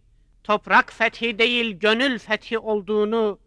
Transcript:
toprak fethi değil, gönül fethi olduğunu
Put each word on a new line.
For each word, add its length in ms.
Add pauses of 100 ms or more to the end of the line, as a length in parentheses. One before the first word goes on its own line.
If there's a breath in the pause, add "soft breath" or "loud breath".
(440)
toprak 480
fethi 460
değil, 400
gönül 400
fethi 400
olduğunu 880